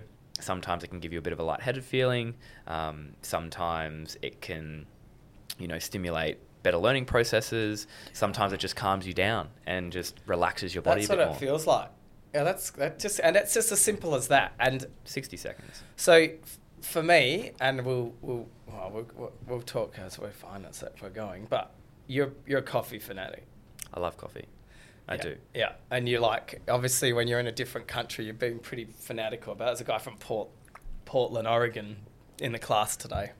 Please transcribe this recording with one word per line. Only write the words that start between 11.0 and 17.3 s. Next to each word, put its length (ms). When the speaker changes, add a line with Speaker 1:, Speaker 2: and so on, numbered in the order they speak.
Speaker 2:
That's 100
Speaker 1:
a 40
bit 40
Speaker 2:
what 60
it 60
Speaker 1:
more. 100
Speaker 2:
feels 260
like. 220
Yeah, 100
that's, 300
that 260
just, 220
and 160
it's 180
just 160
as 100
simple 360
as 100
that. 320
And 260
Speaker 1:
Sixty 320
seconds. 480
Speaker 2:
so 200
f-, 440
for 200
me, 600